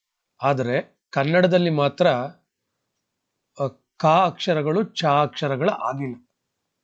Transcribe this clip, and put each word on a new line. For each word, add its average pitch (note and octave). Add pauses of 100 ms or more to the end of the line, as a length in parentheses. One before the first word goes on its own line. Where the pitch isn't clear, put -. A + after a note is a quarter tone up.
(420)
ಆದರೆ C3
ಕನ್ನಡದಲ್ಲಿ F3
ಮಾತ್ರ, D3 (1500)
ಅ, C#3 (300)
ಕ -
ಅಕ್ಷರಗಳು D#3+
ಚ -
ಅಕ್ಷರಗಳು C#3+
ಆಗಿಲ್ಲ. C3 (540)